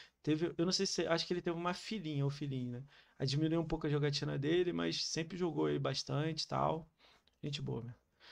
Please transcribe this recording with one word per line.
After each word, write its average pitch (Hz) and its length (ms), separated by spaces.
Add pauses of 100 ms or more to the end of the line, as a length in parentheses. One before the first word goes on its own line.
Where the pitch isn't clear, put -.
(220)
Teve, 156 340
eu 165 80
não 185 80
sei 196 140
se, 190 200
acho 165 200
que 180 80
ele 175 80
teve 170 140
uma 175 180
filhinha 156 500
ou 139 60
filhinho, 131 420
né? 123 100 (360)
Aí 139 80
diminuiu 156 340
um 165 60
pouco 160 200
a 147 40
jogatina 147 480
dele, 170 340
mas 165 340
sempre 165 300
jogou 156 300
aí 147 120
bastante 139 640
e - 40
tal. 156 380 (560)
Gente 147 180
boa, 131 220
meu. 120 120 (380)